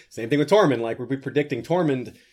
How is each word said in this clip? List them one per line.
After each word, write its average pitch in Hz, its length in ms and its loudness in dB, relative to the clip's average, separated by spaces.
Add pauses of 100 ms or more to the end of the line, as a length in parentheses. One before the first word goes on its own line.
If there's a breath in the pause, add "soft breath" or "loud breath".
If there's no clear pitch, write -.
Same 113 220 -8
thing 143 80 2
with 147 100 0
Tormund. 165 320 4
Like, 113 180 -4
we'll 127 80 -8
be 135 120 -4
predicting 135 440 -4
Tormund 143 520 -2 (180 soft breath)